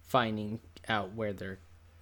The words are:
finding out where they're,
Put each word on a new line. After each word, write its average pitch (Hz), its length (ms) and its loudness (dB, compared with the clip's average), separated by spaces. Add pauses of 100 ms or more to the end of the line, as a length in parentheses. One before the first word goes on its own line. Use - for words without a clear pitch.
finding 110 580 2 (280)
out 104 260 0
where 107 180 -2
they're, 95 260 -8 (440)